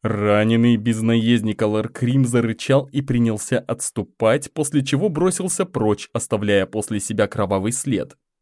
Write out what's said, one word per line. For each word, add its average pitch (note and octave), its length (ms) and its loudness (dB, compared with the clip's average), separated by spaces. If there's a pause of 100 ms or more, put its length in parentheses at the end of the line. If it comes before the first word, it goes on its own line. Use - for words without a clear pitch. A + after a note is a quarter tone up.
Раненый G#2+ 720 2
без A2 260 -2
наездника A2+ 640 2
Ларкрим B2 580 0
зарычал A#2+ 680 0
и C#3+ 100 -2
принялся A#2+ 580 0
отступать, - 920 -2
после D3 320 -2
чего C#3+ 240 0
бросился F3+ 560 -2
прочь, G#2+ 480 -2
оставляя G#2 540 0
после G#2+ 340 -4
себя G#2 280 -2
кровавый G2 440 -2
след. - 460 -4 (240)